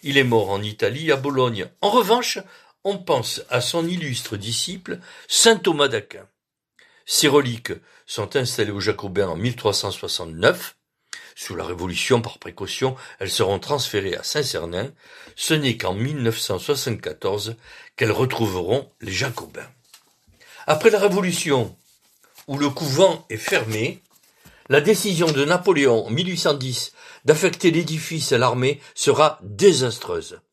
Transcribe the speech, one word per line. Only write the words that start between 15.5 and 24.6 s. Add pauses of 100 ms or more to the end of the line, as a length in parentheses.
n'est
qu'en
mille
neuf
cent
soixante-quatorze (400)
qu'elles
retrouveront (100)
les
Jacobins. (1000)
Après
la
Révolution, (720)
où
le
couvent
est
fermé, (680)